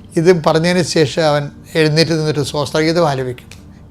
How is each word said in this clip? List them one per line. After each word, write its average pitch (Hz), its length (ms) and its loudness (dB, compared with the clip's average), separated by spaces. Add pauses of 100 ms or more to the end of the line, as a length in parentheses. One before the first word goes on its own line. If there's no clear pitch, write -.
(180)
ഇതും 170 260 4
പറഞ്ഞതിന് 170 400 2
ശേഷം 156 420 0
അവൻ 147 260 0 (240)
എഴുന്നേറ്റ് 156 360 2
നിന്നിട്ട് 151 320 -2
സ്വസ്ത്രഗീതം 156 680 0
ആലപിക്കും. 131 400 -6 (420)